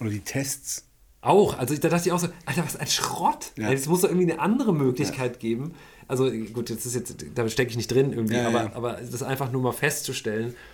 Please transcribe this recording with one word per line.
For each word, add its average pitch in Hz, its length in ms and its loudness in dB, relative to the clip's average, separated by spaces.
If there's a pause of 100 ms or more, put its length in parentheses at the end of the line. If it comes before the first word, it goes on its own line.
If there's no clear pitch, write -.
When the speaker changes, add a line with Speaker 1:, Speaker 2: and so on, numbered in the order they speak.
Speaker 1:
Oder 110 100 -2
die 104 100 -4
Tests. - 640 -6 (360)
Speaker 2:
Auch, 175 380 6
also 131 180 0
da 156 120 2
dachte 170 200 2
ich 165 40 2
auch 180 80 2
so, 170 80 0 (180)
Alter, 135 180 0
was - 120 -6
ein 139 100 -6
Schrott. - 680 -2
Speaker 1:
Ja. 107 120 -2
Speaker 2:
Also 135 140 2
es 147 60 -4
muss 175 140 4
doch 196 60 6
irgendwie 175 220 4
eine - 100 -2
andere 220 340 2
Möglichkeit 127 600 0
Speaker 1:
Ja. - 60 -20
Speaker 2:
geben. 117 340 -2 (320)
Also 131 240 2
gut, 113 400 -6
jetzt 113 160 -6
ist 120 80 -6
jetzt, - 400 -6
da 113 140 0
stecke 120 220 0
ich 117 60 -6
nicht 110 140 -4
drin 131 220 4
irgendwie, 110 240 0
Speaker 1:
Ja, 120 120 2
Speaker 2:
aber, 117 160 2
Speaker 1:
ja. 107 100 -6
Speaker 2:
aber 120 180 -4 (180)
das 123 120 -6
einfach 131 280 -2
nur 131 120 0
mal 123 100 2
festzustellen, 123 840 -2 (200)